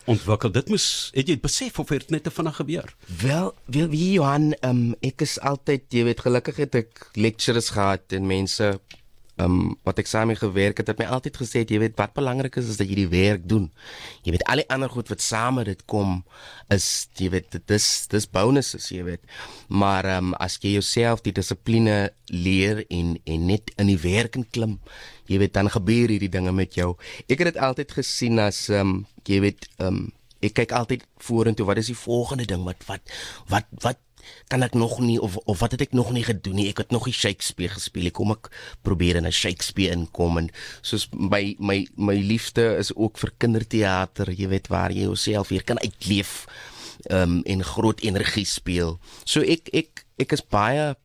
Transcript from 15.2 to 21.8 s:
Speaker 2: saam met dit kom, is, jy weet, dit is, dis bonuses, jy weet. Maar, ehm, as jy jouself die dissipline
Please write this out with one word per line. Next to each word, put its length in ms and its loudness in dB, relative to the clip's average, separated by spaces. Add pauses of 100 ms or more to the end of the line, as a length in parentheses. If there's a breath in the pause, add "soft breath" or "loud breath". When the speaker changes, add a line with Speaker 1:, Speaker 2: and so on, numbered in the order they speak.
Speaker 2:
saam 340 0
met 120 0
dit 200 -6
kom, 380 0 (460 loud breath)
is, 460 0
jy 140 -2
weet, 200 -4
dit 200 -6
is, 380 2
dis 220 0
bonuses, 600 2
jy 140 -8
weet. 160 -8 (480 loud breath)
Maar, 360 2
ehm, 300 0
as 260 -6
jy 120 0
jouself 500 2
die 100 -2
dissipline 800 2 (160)